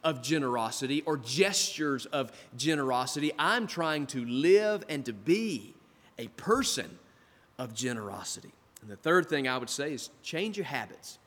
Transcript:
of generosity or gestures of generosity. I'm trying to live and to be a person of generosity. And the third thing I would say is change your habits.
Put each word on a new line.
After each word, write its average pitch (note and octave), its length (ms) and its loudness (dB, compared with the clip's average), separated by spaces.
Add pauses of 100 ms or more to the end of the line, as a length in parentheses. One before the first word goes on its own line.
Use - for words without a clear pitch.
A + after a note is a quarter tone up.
of D3+ 180 2
generosity C3 840 0
or D#3 100 2
gestures C#3+ 880 0
of C3+ 260 -2 (240)
generosity. C#3 840 0
I'm G#3 260 4
trying D#3 420 0
to B2+ 160 -4
live F3+ 680 4
and C#3+ 180 -4
to A#2+ 60 -4
be D3 600 -2 (460)
a A#2 80 -8
person - 720 -2 (580)
of A#2+ 160 -8
generosity. A2 800 -6 (300)
And G#2+ 80 -14
the G2+ 40 -12
third E3 320 4
thing C#3 200 0
I B2+ 100 2
would B2 140 -4
say D3 220 -4
is - 180 -10 (100)
change G3 340 -4
your F#3+ 120 -4
habits. B2 600 -8